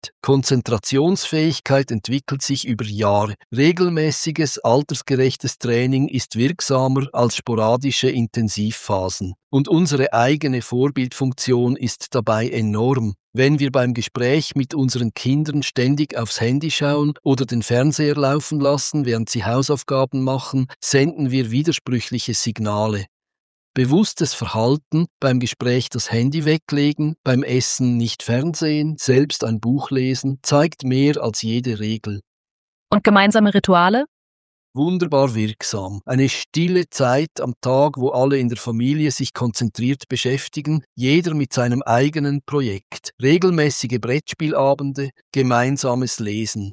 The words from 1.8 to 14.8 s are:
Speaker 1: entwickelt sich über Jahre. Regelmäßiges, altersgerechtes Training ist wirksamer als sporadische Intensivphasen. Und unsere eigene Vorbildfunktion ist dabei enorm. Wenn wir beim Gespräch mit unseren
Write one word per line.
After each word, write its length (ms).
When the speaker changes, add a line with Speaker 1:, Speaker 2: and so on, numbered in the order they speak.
Speaker 1:
entwickelt 520
sich 240
über 180
Jahre. 500
Regelmäßiges, 1080
altersgerechtes 960
Training 500
ist 300
wirksamer 760
als 240
sporadische 720
Intensivphasen. 1300
Und 200
unsere 440
eigene 480
Vorbildfunktion 1160
ist 340
dabei 400
enorm. 640
Wenn 260
wir 140
beim 220
Gespräch 600
mit 200
unseren 400